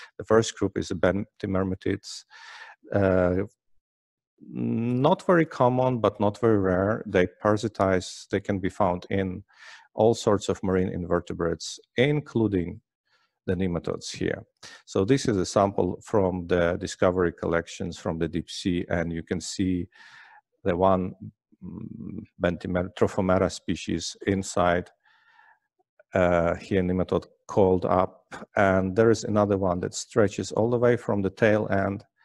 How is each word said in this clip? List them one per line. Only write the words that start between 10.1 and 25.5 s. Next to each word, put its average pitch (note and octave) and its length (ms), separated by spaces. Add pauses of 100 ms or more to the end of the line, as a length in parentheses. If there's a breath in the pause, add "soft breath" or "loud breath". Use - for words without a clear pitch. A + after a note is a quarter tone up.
sorts G#2 360
of F#2+ 120
marine F#2 280
invertebrates, E2+ 880 (160)
including A2 840 (680)
the F#2+ 80
nematodes F2 560
here. - 320 (420 loud breath)
So G2 200
this C3+ 220
is G#2+ 100
a F2 80
sample G2 580
from F#2 440
the F2 300
Discovery F2+ 540
collections E2+ 680
from E2 220
the E2 80
deep D#2+ 220
sea, F2 400
and E2+ 240
you E2 100
can F#2 160
see F#2 480 (760 loud breath)
the F#2 120
one, F#2 400 (480)
mm, F2+ 600 (180)
Benthimer-, F2+ 540
Trophomera F#2+ 560
species - 640 (100)
inside. F#2 600 (1200 soft breath)